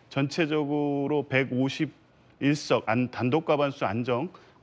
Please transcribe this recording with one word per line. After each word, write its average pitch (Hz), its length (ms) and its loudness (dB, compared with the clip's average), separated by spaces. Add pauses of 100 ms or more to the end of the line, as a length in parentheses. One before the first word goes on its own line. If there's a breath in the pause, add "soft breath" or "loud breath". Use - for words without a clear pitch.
전체적으로 147 1160 0
백오십일 135 1300 -2
석 135 320 0
안-, 120 220 2
단독 131 360 0
과반수 143 400 0
안정 120 440 -2 (340 loud breath)